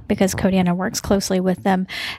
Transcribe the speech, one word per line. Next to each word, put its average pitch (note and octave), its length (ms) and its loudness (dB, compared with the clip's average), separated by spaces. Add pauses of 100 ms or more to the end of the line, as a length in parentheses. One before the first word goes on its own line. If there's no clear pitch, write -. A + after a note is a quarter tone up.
because G3 260 2
Code F#3+ 200 2
Anna F3+ 200 4
works F#3 280 -4
closely G3 360 0
with F#3 260 -2
them. F#3 220 2 (320)